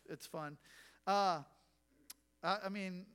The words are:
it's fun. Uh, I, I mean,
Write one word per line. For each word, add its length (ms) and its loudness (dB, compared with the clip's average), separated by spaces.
it's 180 -12
fun. 320 -8
Uh, 380 4
I, 220 2
I 60 -4
mean, 460 -6